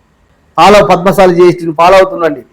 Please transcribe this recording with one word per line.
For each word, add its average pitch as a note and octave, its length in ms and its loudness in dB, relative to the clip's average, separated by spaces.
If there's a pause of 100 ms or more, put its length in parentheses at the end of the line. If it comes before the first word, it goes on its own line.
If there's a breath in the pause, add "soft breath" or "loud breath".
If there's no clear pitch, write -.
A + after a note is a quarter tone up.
(560)
ఫాలో, G3 300 2
పద్మశాలి F#3 480 0
జిఎస్టీని E3+ 380 0
ఫాలో E3+ 240 0
అవుతుండండి. E3+ 460 -2 (100)